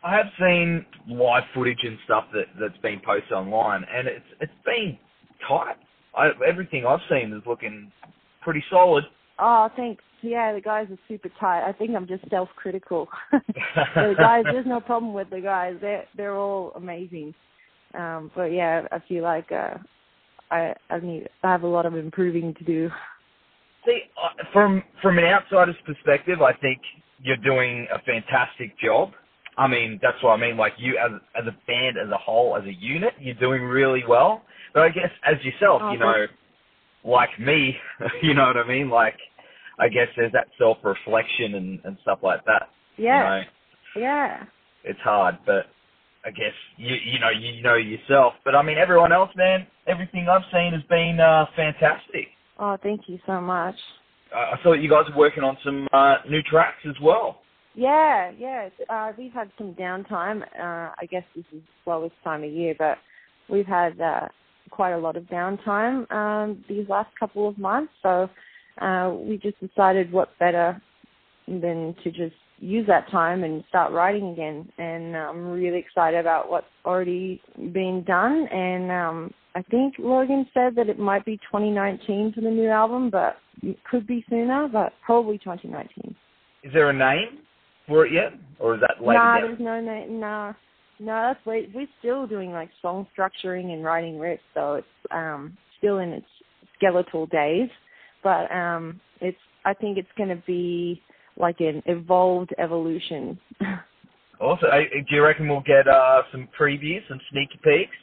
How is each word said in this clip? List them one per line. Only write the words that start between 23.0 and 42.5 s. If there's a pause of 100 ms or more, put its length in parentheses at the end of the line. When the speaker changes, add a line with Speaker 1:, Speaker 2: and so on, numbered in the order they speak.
Speaker 1:
See, (220)
uh, (100)
from, (180)
from
an
outsider's (100)
perspective,
I
think (420)
you're
doing
a
fantastic
job. (460)
I
mean,
that's
what
I
mean.
Like,
you
as, (280)
as
a (120)
band,
as
a
whole,
as
a
unit,
you're
doing
really
well. (300)
But
I
guess (140)
as
yourself,
Speaker 2:
Oh,
Speaker 1:
you
know, (140)
Speaker 2:
thanks. (720)
Speaker 1:
like
me, (240)
<laughs>
you
know
what
I
mean?
Like, (640)
I
guess
there's
that (100)
self-reflection
and,
and
stuff
like
that, (280)